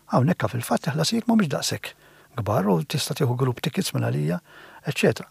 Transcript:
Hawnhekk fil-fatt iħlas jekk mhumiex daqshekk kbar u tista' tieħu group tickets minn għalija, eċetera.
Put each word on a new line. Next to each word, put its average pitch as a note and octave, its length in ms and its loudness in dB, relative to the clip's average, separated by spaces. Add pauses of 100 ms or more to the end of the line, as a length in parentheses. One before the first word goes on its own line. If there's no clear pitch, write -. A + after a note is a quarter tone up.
(120)
Hawnhekk A#2+ 360 2
fil-fatt - 400 -2
iħlas D3+ 240 0
jekk A3+ 160 -2
mhumiex G#3+ 220 4
daqshekk - 420 -4 (440)
kbar A2+ 340 0
u F3 140 4
tista' - 340 -4
tieħu B2 180 0
group B2+ 240 0
tickets - 320 -2
minn A#2+ 140 0
għalija, D3 320 -2 (460)
eċetera. - 460 0